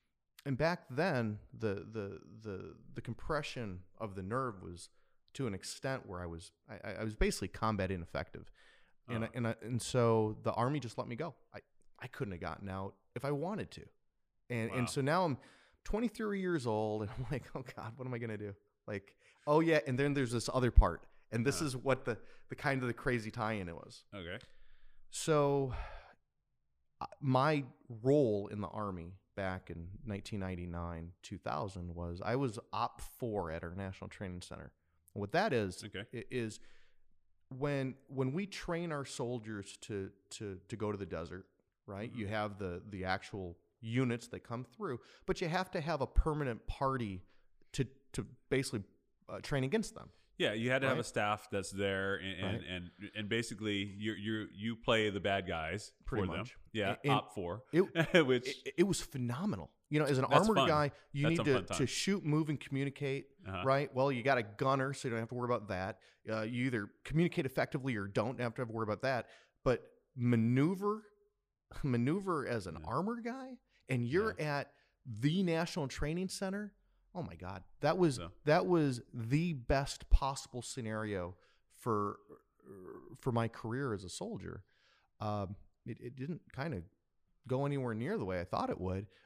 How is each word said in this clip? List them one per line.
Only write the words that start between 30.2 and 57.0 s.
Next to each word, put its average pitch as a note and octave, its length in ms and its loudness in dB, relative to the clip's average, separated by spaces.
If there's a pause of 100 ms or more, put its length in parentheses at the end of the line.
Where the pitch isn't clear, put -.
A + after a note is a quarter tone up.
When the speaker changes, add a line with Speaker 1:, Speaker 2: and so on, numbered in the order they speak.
Speaker 1:
ninety-nine, F2 720 -6 (100)
two F#2+ 160 -10
thousand F#2 560 -4
was, F2 300 -6
I A2+ 120 0
was B2+ 220 0 (140)
Op A2+ 280 -4
four G#2 500 -4
at E2 120 -4
our E2+ 120 -8
National F#2+ 340 -8
Training F2+ 340 -8
Center. - 300 -14 (400)
What G2+ 200 -4
that F#3+ 200 2
is, G#2+ 320 0
Speaker 2:
Okay. G2 200 -8 (100)
Speaker 1:
i-, A#2 160 -8
is A#2 300 -4 (960)
when, C3+ 380 0 (140)
when C3 240 0
we G3 140 -2
train E3+ 460 -4
our C#3 120 -2
soldiers A2 800 -6
to, G2 280 -4 (200)
to, G2 280 -8 (100)
to A#2+ 80 -6
go G#2 160 -2
to G2+ 60 -4
the G2 80 -4
desert, E2+ 400 -8 (400)
right? G#2+ 240 -8
Speaker 2:
Mm-hmm. A#2 100 -8
Speaker 1:
You G2+ 80 -2
have G#2 300 -2
the, F2+ 320 -4
the F#2+ 160 -6
actual F#2 500 -4 (240)
units A#2+ 480 0
that F#2+ 120 -10
come A#2+ 240 -8 (120)
through, D#3+ 240 -6 (240)
but - 160 0
you F3 80 0
have F3+ 220 0
to F3+ 100 -2
have D3+ 220 0
a B2 40 2
permanent D3 600 2
party A#2+ 560 -2 (500)
to, C3 140 0 (260)
to A#2 140 -4 (240)
basically, B2+ 320 0 (460)
uh, F2+ 120 -8
train C3+ 240 0
against G3 300 0
them. - 160 -14 (260)
Speaker 2:
Yeah, C#3 160 2
you A#2 180 0
had C3 120 4
to C3+ 60 2
have B2+ 100 2
Speaker 1:
Right? A#2 60 -2
Speaker 2:
a - 40 -6
staff G#2 420 0
that's G2 220 -2
there, G2 440 2
and, F#2 220 -6
and, F#2+ 60 -4 (140)
Speaker 1:
Right. - 120 -6
Speaker 2:
and, F2+ 200 -6 (260)
and G#2+ 120 -4
basically G#2 720 0
you, G#2+ 140 -2
you, G#2+ 420 -2
you A2 220 -4
play A2 340 4
the G2 80 -2
bad G2 300 2
guys E2+ 420 -2 (140)
Speaker 1:
Pretty G#2 220 0
Speaker 2:
for D#2+ 60 0
them. D2+ 100 -2
Speaker 1:
much. A#2+ 140 -10 (160)
Speaker 2:
Yeah, G#2 300 2